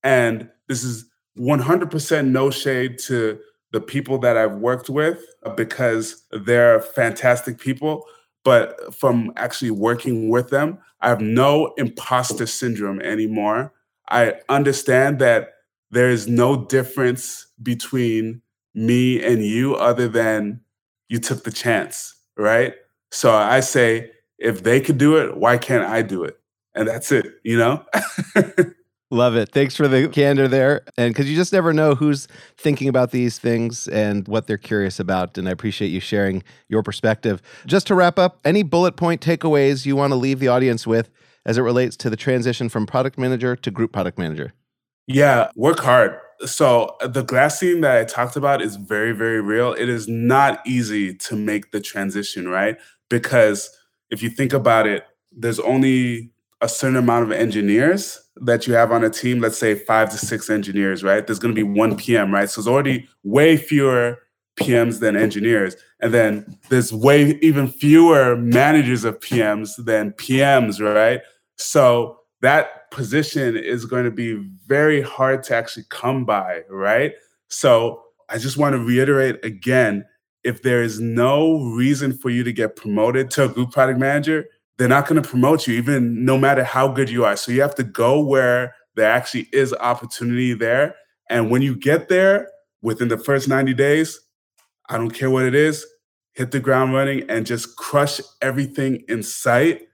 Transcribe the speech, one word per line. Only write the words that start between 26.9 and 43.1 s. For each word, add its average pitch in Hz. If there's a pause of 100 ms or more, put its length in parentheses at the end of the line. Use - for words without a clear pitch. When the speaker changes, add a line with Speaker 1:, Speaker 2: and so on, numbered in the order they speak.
Speaker 1:
it, 127 (160)
you 117
know? 123
<laughs> -
Speaker 2:
Love 120
it. 107
Thanks 139
for 147
the 131
candor 143
there. 135 (160)
And 120
'cause 143
you 143
just 175
never 170
know 151
who's 143 (300)
thinking 139
about 127
these 123
things 117
and 104
what 107
they're 104
curious 101
about. 92
And 92
I -
appreciate 98
you 90
sharing 98 (260)
your 107
perspective. 107 (240)
Just 185
to 202
wrap 180
up, 180
any 190
bullet 170
point 170
takeaways 143
you 139
wanna 139
leave 131
the 131
audience 123
with 113 (360)
as 113
it 127
relates 123
to -
the 107
transition 123
from 110
product 131